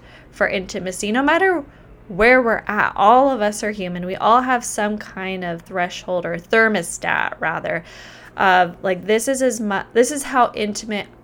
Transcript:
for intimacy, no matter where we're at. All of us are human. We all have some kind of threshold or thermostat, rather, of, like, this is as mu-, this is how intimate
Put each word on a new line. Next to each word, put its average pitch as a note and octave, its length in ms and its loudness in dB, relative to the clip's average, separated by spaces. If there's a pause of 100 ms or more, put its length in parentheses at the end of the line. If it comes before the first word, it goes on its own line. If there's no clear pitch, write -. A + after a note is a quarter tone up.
(320)
for - 160 -2
intimacy, F#3+ 640 -6
no B3+ 100 0
matter E4 420 2 (440)
where A3+ 320 6
we're A3+ 280 0
at. G3+ 280 0
All B3+ 360 6
of A#3 100 -4
us G#3+ 220 -2
are G#3+ 80 -4
human. F3+ 340 -8
We F#3 100 -6
all A#3 260 4
have B3+ 220 -2
some G#3 360 -4
kind F#3+ 440 -8
of E3+ 200 -8
threshold F3+ 600 -6
or E3+ 120 -6
thermostat, G3+ 1040 -2
rather, E3 440 -6 (540)
of, F3+ 460 4
like, F3+ 220 -4
this A3 220 0
is C4 140 -2
as A#3+ 180 0
mu-, G3+ 220 -4 (120)
this B3 180 4
is C#4+ 100 -6
how B3+ 320 2
intimate G#3 540 -6 (160)